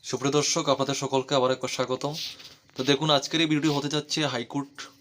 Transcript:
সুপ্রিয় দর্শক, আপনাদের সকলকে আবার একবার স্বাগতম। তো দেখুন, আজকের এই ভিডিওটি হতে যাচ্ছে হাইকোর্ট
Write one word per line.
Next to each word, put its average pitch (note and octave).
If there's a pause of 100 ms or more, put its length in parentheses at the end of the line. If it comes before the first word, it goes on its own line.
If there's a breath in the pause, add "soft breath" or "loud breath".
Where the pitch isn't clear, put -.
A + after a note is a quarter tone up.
(120)
সুপ্রিয় C3
দর্শক, D3
আপনাদের C3+
সকলকে C3
আবার B2+
একবার B2+
স্বাগতম। B2+ (640 loud breath)
তো C3+
দেখুন, C#3
আজকের D3+
এই E3
ভিডিওটি D3+ (100)
হতে C#3+
যাচ্ছে D3+ (140)
হাইকোর্ট C3 (260)